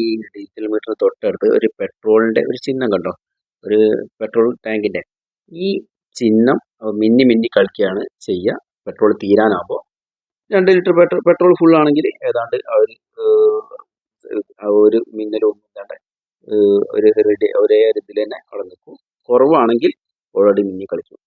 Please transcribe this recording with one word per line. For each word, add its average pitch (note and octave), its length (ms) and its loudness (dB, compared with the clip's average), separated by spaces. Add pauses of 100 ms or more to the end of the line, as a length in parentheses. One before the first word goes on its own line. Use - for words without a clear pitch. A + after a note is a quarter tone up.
(280)
ഡിജിറ്റൽ G#2 400 -14
മീറ്റർ G#2+ 260 -6
തൊട്ടടുത്ത് G2 600 -4
ഒരു A2 140 0 (100)
പെട്രോളിന്റെ A2 640 -2
ഒരു B2+ 160 -6
ചിഹ്നം C3 340 -6
കണ്ടോ? F2+ 220 -4 (500)
ഒരു G#2+ 160 0 (380)
പെട്രോൾ A2+ 300 -2 (160)
ടാങ്കിന്റെ. G#2 380 -6 (500)
ഈ F3 160 -8 (480)
ചിഹ്നം A2+ 420 2 (380)
മിന്നി A2+ 280 2
മിന്നി A#2 320 2
കളിക്കുകയാണ് G2 480 -2 (180)
ചെയ്യുക. F#2+ 340 -4 (280)
പെട്രോൾ G#2 300 0
തീരാനാകുമ്പോ G2+ 640 0 (720)
രണ്ട് F#3 200 2
ലിറ്റർ F3+ 240 2
പെട്രോ-, E3+ 300 2
പെട്രോൾ F3+ 320 4
ഫുൾ E3 180 4
ആണെങ്കിൽ D3 300 2 (180)
ഏതാണ്ട് A#2+ 340 -4 (120)
ആ A#2 60 -4
ഒരു, A2 180 2 (260)
ഏഹ്, G#2+ 420 2 (1000)
ആ G#2 80 -10 (100)
ഒരു G#2+ 220 4 (140)
മിന്നലും G#2+ 360 -4
ഒന്നും G#2 180 -8
ഇല്ലാണ്ട്, - 280 -18 (520)
ഏഹ്, G2+ 420 2
ഒരു G#2+ 180 0 (200)
റെഡി, G#2 200 0 (100)
ഒരേ G#2+ 300 2
ഒരു G#2+ 140 -2
ഇതിൽ G2+ 180 -14
തന്നെ G#2+ 260 -8
അവിടെ G#2 180 -14
നിൽക്കും. - 320 -20 (340)
കുറവാണെങ്കിൽ B2+ 640 2 (440)
already G2+ 280 2
മിന്നി F#2+ 220 -10
കളിക്കും. - 420 -12